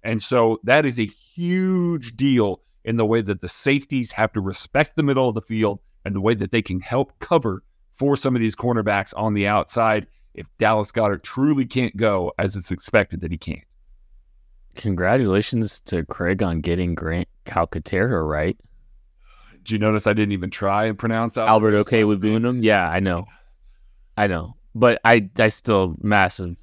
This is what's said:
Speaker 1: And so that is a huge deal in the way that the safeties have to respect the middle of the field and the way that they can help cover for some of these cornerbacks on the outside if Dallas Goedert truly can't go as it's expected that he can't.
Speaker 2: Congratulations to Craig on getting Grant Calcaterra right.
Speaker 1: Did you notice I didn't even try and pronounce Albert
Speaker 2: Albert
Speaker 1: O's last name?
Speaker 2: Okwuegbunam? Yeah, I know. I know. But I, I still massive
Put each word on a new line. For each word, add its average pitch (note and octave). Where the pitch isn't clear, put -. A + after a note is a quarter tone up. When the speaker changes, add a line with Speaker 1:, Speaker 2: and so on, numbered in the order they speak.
Speaker 1:
And A2
so A2+
that C#3+
is B2
a G#2+
huge F3
deal A#2+
in A#2
the A2+
way A2+
that G2
the F2+
safeties C#3
have G#2+
to G#2+
respect G2
the D#3
middle C3
of A2
the A2
field G#2+
and G2+
the G2
way A2
that G#2
they A2+
can F#2
help C3
cover A2+
for C#3+
some C3
of A#2+
these A2
cornerbacks G#2+
on G#2+
the G2+
outside G#2+
if -
Dallas G#2+
Goedert G2+
truly C#3
can't B2+
go G2
as G2
it's F#2
expected -
that E2
he E2+
can't. -
Speaker 2:
Congratulations G#2
to E2+
Craig F#2
on E2
getting F2
Grant E2
Calcaterra F2
right. D#2
Speaker 1:
Did -
you A2
notice G#2+
I G#2
didn't G#2
even F#2+
try G2+
and G#2+
pronounce A2+
Albert A2+
Speaker 2:
Albert G#2+
Speaker 1:
O's G#2
last -
name? A2
Speaker 2:
Okwuegbunam? A#2+
Yeah, G2+
I F2
know. F#2
I G#2
know. E2
But A#2
I, A2+
I A2
still F#2+
massive F#2+